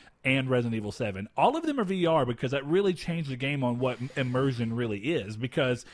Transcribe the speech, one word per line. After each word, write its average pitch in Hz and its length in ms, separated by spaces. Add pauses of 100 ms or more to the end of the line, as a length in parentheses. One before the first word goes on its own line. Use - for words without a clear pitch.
(240)
and 131 240
Resident 120 280
Evil 104 160
seven. 101 360 (100)
All 226 200
of 330 80
them 285 140
are 226 60
V 180 200
R 160 180
because 120 280
that 135 160
really 185 260
changed 165 380
the 127 40
game 139 280
on 120 160
what 123 200
m-, 127 160
immersion 127 600
really 113 240
is, 110 380
because 127 560